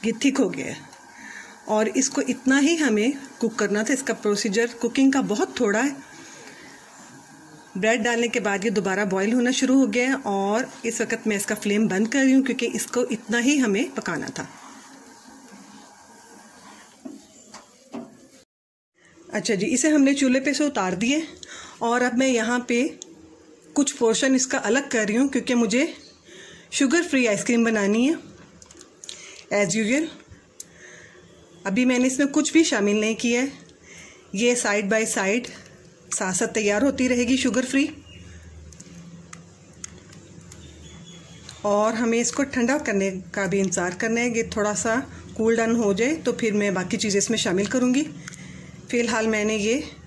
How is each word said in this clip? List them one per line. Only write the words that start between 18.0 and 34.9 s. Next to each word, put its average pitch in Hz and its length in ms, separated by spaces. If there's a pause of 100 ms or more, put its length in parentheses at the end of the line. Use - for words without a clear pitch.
अच्छा 214 260
जी, 180 100
इसे 262 240
हमने 277 260
चूल्हे 262 260
पे 285 120
से 294 120
उतार 196 320
दिए 285 300 (540)
और 240 220
अब 240 140
मैं 262 120
यहाँ 240 380
पे 247 320 (760)
कुछ 285 160
पोर्शन 240 440
इसका 254 240
अलग 277 320
कर 220 160
रही 214 100
हूँ 277 120
क्योंकि 254 260
मुझे 233 280 (880)
शुगर 285 300
फ्री 269 220
आइसक्रीम 226 400
बनानी 220 400
है। 330 100 (1400)
As 202 200
usual, 247 320 (1600)
अभी 202 200
मैंने 247 220
इसमें 277 220
कुछ 302 240
भी 330 100
शामिल 208 380
नहीं 220 140
किया 240 260
है। 277 100 (840)
ये 240 200
side 208 360